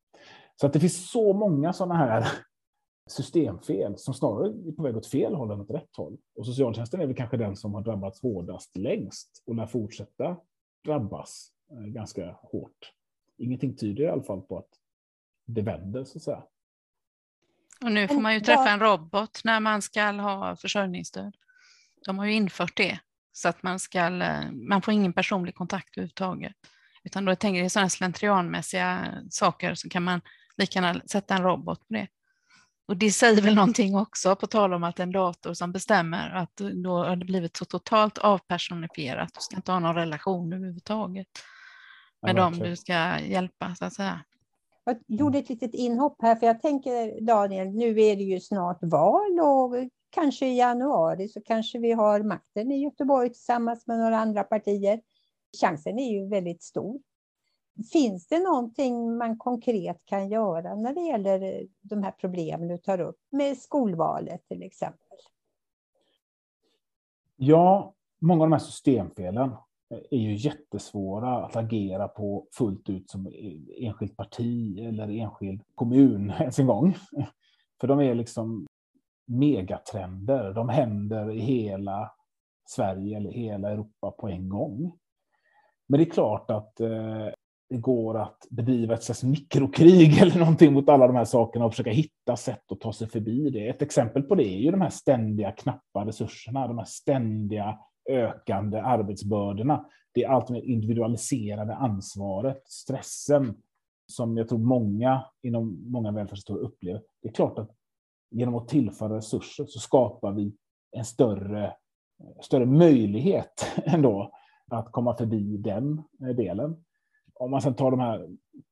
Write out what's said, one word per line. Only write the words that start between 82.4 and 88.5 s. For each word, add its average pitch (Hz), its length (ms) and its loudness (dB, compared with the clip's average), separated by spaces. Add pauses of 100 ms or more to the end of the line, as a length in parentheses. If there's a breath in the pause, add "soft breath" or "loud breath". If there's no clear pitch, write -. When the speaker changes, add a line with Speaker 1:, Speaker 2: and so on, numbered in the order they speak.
Speaker 1:
Sverige 101 480 -4
eller 104 140 -8
hela 104 400 -6
Europa 107 400 -8
på - 180 -10
en 92 200 -8
gång. 139 500 -6 (920)
Men 139 100 4
det 165 60 6
är 165 60 2
klart 110 400 0
att, 107 300 -6
eh, 110 460 -4 (420)
det 131 80 -6
går 117 420 0
att - 320 -8